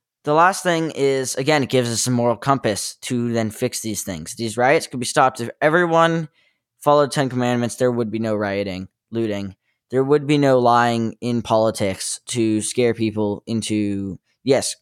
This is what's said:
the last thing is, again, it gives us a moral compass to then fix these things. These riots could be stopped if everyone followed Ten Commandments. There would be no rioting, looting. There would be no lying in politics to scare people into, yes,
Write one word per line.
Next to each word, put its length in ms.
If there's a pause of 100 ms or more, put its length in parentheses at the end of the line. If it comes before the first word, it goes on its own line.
(240)
the 100
last 280
thing 300
is, 440
again, 280
it 60
gives 200
us 160
a 60
moral 240
compass 680
to 280
then 180
fix 300
these 240
things. 320
These 220
riots 300
could 120
be 60
stopped 340
if 100 (120)
everyone 680 (520)
followed 320
Ten 180
Commandments. 460
There 160
would 200
be 80
no 160
rioting, 540 (200)
looting. 460 (340)
There 140
would 240
be 100
no 220
lying 600
in 200
politics 840
to 340
scare 320
people 540
into, 720 (240)
yes, 380